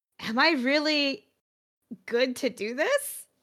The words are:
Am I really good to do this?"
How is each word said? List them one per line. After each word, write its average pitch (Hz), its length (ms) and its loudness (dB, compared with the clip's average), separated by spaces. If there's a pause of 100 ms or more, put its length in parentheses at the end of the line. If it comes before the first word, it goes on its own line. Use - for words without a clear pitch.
(180)
Am 220 200 -4
I 302 140 6
really 285 720 2 (840)
good 247 300 0
to 254 140 -2
do 214 240 -8
this?" 440 520 -2 (160)